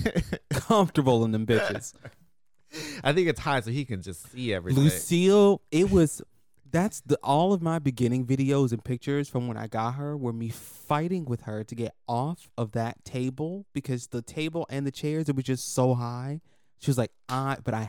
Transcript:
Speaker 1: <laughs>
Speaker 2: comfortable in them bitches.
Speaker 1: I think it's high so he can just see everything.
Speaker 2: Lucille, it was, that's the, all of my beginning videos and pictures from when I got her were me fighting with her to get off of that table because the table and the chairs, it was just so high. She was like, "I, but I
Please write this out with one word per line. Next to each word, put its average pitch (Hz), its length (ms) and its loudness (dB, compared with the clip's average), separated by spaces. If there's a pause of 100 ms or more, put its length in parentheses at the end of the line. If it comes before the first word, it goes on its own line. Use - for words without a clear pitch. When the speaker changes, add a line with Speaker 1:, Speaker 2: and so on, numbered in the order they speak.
(200)
Speaker 1:
<laughs> - 320 -6
Speaker 2:
comfortable 131 760 4
in 110 60 0
them 110 140 0
bitches. 107 480 0 (1120)
Speaker 1:
I 139 100 2
think 175 140 2
it's 147 140 0
high 139 200 0
so 110 100 -4
he 139 120 -2
can 101 180 -6
just - 300 -14
see 123 220 -4
everything. 110 300 2
Speaker 2:
Lucille, 190 760 4 (100)
it 175 200 4
was, 170 300 4 (500)
that's 185 300 0
the, - 220 2
all 160 280 4
of 185 100 2
my 165 180 0
beginning 123 480 0
videos 135 440 2
and 113 120 -2
pictures 139 440 -4
from 123 200 -4
when 110 100 -6
I 110 100 -8
got 113 280 -4
her 147 200 -6
were 123 180 -4
me 113 160 -6
fighting 160 760 -4
with 120 160 -4
her 107 220 -8
to 117 120 -14
get 117 200 -6 (120)
off 131 400 -4 (100)
of 113 160 -4
that 117 300 -4
table 147 680 -6
because 131 340 -6
the 120 140 -6
table 160 480 -6
and 139 160 -4
the 139 60 -2
chairs, 151 380 -4
it 139 60 0
was 131 100 -2
just - 280 -4
so 127 220 4
high. 123 460 -6 (400)
She - 80 0
was 123 80 2
like, 113 140 0 (160)
"I, 135 360 -2
but 113 100 -4
I 110 160 -2